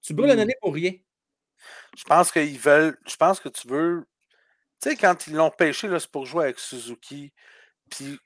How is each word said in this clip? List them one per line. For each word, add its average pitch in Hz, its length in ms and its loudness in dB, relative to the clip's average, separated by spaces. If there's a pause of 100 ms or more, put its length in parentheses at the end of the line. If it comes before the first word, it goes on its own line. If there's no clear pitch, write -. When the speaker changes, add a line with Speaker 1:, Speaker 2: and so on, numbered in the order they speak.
Speaker 1:
Tu - 120 -10
brûles 247 180 2
une 254 60 8
Speaker 2:
Mm. - 20 2
Speaker 1:
année 220 220 0
pour 170 120 -4
rien. 170 180 -4 (1040)
Speaker 3:
Je - 60 -20
pense 170 280 4
qu'ils 147 280 -2
veulent, 147 380 4 (100)
je - 80 -10
pense 185 240 2
que - 100 -12
tu - 180 -14
veux, 160 380 -4 (760)
tu - 80 -4
sais, 302 80 -2
quand 180 300 2
ils 156 80 -8
l'ont 156 160 4
pêché, 160 360 0
là, 180 120 -2
c'est - 120 -12
pour 135 140 -8
jouer 151 200 -2
avec 127 140 -4
Suzuki, 127 720 -14 (580)
puis 139 360 -12